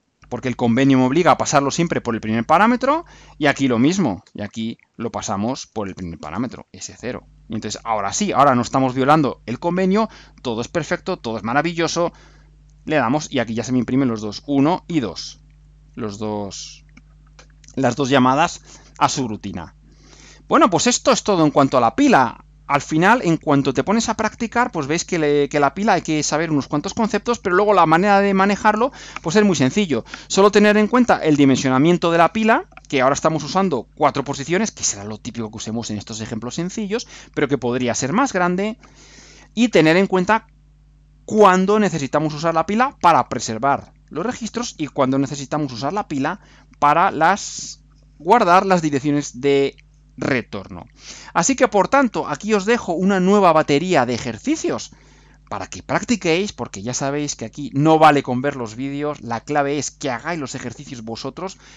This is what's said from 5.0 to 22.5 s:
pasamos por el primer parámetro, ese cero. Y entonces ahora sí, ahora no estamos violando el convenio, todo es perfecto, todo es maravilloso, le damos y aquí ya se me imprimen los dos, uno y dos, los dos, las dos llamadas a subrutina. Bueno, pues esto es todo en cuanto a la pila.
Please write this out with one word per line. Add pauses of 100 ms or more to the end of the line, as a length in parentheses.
pasamos
por
el
primer
parámetro,
ese
cero. (180)
Y
entonces
ahora
sí,
ahora
no
estamos
violando
el
convenio, (320)
todo
es
perfecto,
todo
es
maravilloso, (720)
le
damos
y
aquí
ya
se
me
imprimen
los
dos,
uno
y
dos, (540)
los
dos, (920)
las
dos
llamadas (380)
a
subrutina. (720)
Bueno,
pues
esto
es
todo
en
cuanto
a
la
pila. (220)